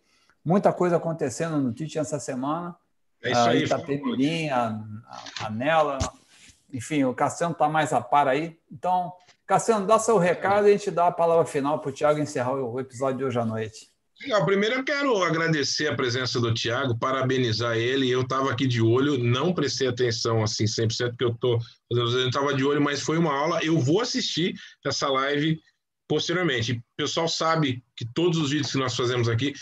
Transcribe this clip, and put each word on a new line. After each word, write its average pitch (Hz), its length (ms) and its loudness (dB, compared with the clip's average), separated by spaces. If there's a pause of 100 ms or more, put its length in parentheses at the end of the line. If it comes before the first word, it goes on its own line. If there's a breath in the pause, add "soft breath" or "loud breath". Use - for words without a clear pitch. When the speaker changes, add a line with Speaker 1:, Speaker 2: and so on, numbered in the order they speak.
(420)
Speaker 1:
Muita 165 300 4
coisa 175 240 2
acontecendo 160 640 -2
no 131 120 0
Tite 156 280 -8
essa 147 200 -4
semana. 147 560 -6 (480)
Speaker 2:
É 123 80 -4
isso 120 100 2
Speaker 1:
A 117 100 4
Speaker 2:
aí, 120 140 2
Speaker 1:
Itapemirim, 139 840 -2
Speaker 2:
fala, 113 360 -2 (220)
Speaker 1:
a, 127 380 -12
a, - 20 -4
a 107 40 -6
Nela, 143 480 0 (720 soft breath)
enfim, 135 320 -2
o 127 100 0
Cassiano 151 400 0
tá 151 140 2
mais 151 240 0
a 131 80 2
par 143 260 4
aí. 151 320 -2 (120)
Então, 180 420 -2 (340 soft breath)
Cassiano, 226 400 2
dá 220 120 6
seu 220 180 4
recado 185 500 2
e 208 40 8
a - 20 10
gente 202 180 0
dá 170 180 2
a 170 40 0
palavra 170 320 4
final 143 340 -2
pro 139 140 -6
Thiago 151 260 2
encerrar 131 360 -2
o 127 260 -4
episódio 131 380 -4
de 135 60 -4
hoje 123 140 0
à 117 60 0
noite. 110 480 -6 (300)
Speaker 2:
Legal, 269 240 2
primeiro 202 300 2
eu 269 80 -4
quero 277 380 0
agradecer 160 640 0
a 131 80 -4
presença 127 440 -2
do 113 140 0
Thiago, 120 420 -2
parabenizar 127 800 0
ele. 127 320 0
Eu 127 180 0
tava 135 260 -2
aqui 131 160 0
de 117 120 0
olho, 131 380 4
não 127 340 2
prestei 135 360 0
atenção 117 540 0
assim 107 240 0
cem 110 200 0
por 110 80 -2
cento, 123 160 -2
porque 123 140 -4
eu 117 100 0
tô 120 240 0 (340 loud breath)
fazendo, 120 280 0
eu 127 100 0
tava 139 240 0
de 135 100 0
olho, 143 160 2
mas 143 220 0
foi 160 160 0
uma 156 180 2
aula. 156 280 0
Eu 160 160 2
vou 147 200 2
assistir 220 540 -2 (320 loud breath)
essa 143 240 -2
live 147 500 0 (520)
posteriormente. 127 600 0
O 117 100 -6 (120)
pessoal 156 320 -2
sabe 160 560 0 (140)
que 123 80 -10
todos 165 340 0
os 143 120 0
vídeos 147 200 -2
que - 60 -2
nós 131 180 -2
fazemos 120 360 0
aqui 131 320 -2